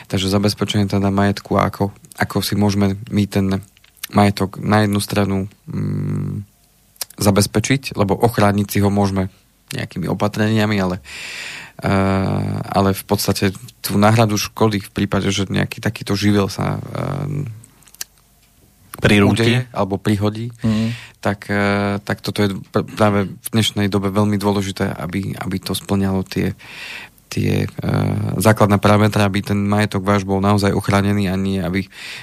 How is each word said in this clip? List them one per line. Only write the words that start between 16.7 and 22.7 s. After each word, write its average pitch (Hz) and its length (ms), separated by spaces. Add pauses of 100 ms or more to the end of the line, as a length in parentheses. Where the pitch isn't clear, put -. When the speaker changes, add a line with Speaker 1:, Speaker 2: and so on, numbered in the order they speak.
Speaker 1:
e, 50 840 (1400)
Speaker 2:
Prirúti. 104 500
Speaker 1:
udeje 120 120 (120)
alebo 98 240
prihodí, 107 640
Speaker 2:
Mhm. 110 280 (320)
Speaker 1:
tak, 101 280
e, 101 80 (440)
tak 104 200
toto - 220
je 101 100
pr-, 95 380